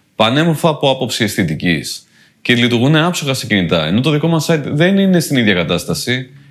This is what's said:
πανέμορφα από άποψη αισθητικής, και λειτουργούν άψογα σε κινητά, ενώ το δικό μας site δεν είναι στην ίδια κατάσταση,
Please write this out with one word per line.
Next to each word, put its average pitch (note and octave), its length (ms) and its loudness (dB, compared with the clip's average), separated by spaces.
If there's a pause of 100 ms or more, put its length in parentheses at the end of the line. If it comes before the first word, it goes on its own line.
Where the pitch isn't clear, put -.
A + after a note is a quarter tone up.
(160)
πανέμορφα D3+ 520 2
από C#3+ 220 0
άποψη B2+ 340 -2
αισθητικής, E2 800 -4 (380)
και B2 120 2
λειτουργούν A#2+ 420 2
άψογα D3+ 380 -2
σε A#2+ 120 -6
κινητά, F2 400 0
ενώ G2 140 0
το D3 100 0
δικό D3+ 180 0
μας D#3+ 220 0
site D3+ 140 0
δεν E3+ 340 2
είναι F#3+ 220 4
στην D3 160 -2
ίδια G#2 180 2
κατάσταση, F2+ 760 -2 (200)